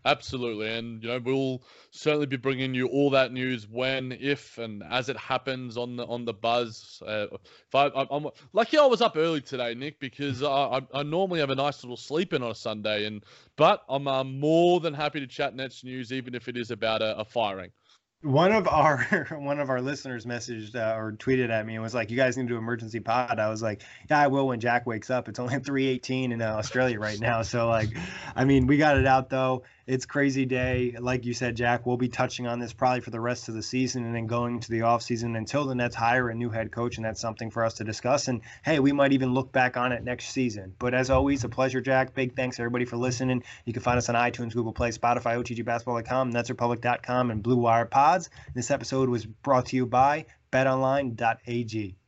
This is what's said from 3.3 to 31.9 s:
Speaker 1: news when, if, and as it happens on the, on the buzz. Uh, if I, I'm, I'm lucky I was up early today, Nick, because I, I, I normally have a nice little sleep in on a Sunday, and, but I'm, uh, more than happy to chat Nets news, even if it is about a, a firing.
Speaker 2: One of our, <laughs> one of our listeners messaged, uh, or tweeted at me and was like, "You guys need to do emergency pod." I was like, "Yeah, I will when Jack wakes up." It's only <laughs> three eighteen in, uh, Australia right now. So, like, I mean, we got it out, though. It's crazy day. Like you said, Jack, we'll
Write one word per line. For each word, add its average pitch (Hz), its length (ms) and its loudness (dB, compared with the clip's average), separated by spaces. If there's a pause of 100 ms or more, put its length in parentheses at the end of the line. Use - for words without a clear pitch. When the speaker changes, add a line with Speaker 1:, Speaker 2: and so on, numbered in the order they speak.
Speaker 1:
news 127 360 -4
when, 127 440 -2
if, 139 440 -4
and 107 320 -10
as 127 200 -2
it 123 80 -6
happens 127 600 -4
on 120 200 -6
the, 120 100 -6
on 120 180 -6
the 117 80 -4
buzz. 113 720 -2
Uh, 107 280 -4
if - 420 -14
I, 143 140 6
I'm, 135 240 -2
I'm 147 160 -4 (240)
lucky 226 260 4
I 294 80 8
was 240 160 6
up 220 140 2
early 160 240 2
today, 123 340 -6
Nick, 139 240 -10
because 139 460 -6
I, 147 40 0
I, 135 320 2 (140)
I 139 80 -2
normally 170 380 0
have 139 100 0
a 131 60 0
nice 139 260 -2
little 123 140 -10
sleep 170 360 -4
in 135 120 -2
on 113 80 -6
a - 20 -8
Sunday, 107 520 -2
and, 107 180 -10 (320)
but 175 320 6
I'm, 139 180 -2
uh, 131 160 0
more 160 560 4
than 156 160 -2
happy 147 240 -4
to 135 80 -6
chat 131 300 -4
Nets 131 260 -10
news, 127 300 -10
even 127 240 -6
if 117 100 -8
it 120 100 -8
is 117 140 -6
about 110 320 0
a, 107 160 0
a 107 60 -6
firing. 98 480 -2 (500)
Speaker 2:
One 156 300 4
of 190 160 4
our, 147 600 4
<laughs> - 20 -8
one 143 260 -4
of 135 120 -2
our 127 100 2
listeners 131 440 -6
messaged, 117 520 -8
uh, 113 200 0
or 110 180 -4
tweeted 127 360 2
at 110 160 0
me 113 80 -8
and 110 80 -4
was 113 120 -6
like, 113 160 0
"You 120 60 -2
guys 127 200 4
need 131 80 -2
to 117 40 -4
do 120 80 -2
emergency 113 420 -4
pod." 117 400 0
I 107 120 2
was 110 120 -4
like, 107 200 -4 (260)
"Yeah, 151 100 4
I 147 100 6
will 135 200 2
when 123 100 -2
Jack 120 280 2
wakes 110 240 -4
up." 123 180 -2
It's 104 100 -10
only 123 200 -2
<laughs> - 20 -2
three 135 260 0
eighteen 131 460 -2
in, 113 80 -4
uh, 110 140 -2
Australia 120 440 0
right 107 220 -4
now. 113 220 0
So, 117 260 0
like, 110 220 2 (440)
I 131 120 2
mean, 135 200 6
we 143 120 6
got 151 180 6
it 131 100 4
out, 131 220 4
though. 131 360 0 (220)
It's 127 180 -2
crazy 135 420 0
day. 127 520 0
Like 123 260 -2
you 120 80 -2
said, 117 220 -2
Jack, 120 320 2
we'll 123 100 2